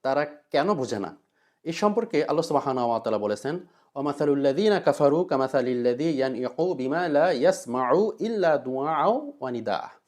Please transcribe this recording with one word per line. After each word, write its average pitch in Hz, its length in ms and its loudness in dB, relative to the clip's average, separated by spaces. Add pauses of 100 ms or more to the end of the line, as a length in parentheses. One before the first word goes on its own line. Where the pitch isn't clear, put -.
তারা 139 240 0
কেন - 480 -2
বোঝে 117 260 -4
না? 87 160 -8 (480)
এই 165 100 -6
সম্পর্কে 208 520 0
আল্লাহ 156 160 0
সুবহানাহু 131 480 0
ওয়া 113 100 0
তাআলা 110 180 -2
বলেছেন, 104 380 -2
"ওয়া - 460 -12
মাসালুল্লাযীনা 147 800 2
কাফারু 147 440 2
কামাসালিল্লাযী 127 800 0
ইয়ানইকু 131 720 -2
বিমা 143 340 -2
লা 156 240 4
ইয়াসমাউ 139 880 2
ইল্লা 185 380 2
দুআআ 139 500 -2
ওয়া 262 440 -2
নিদা।" 107 380 -4 (180)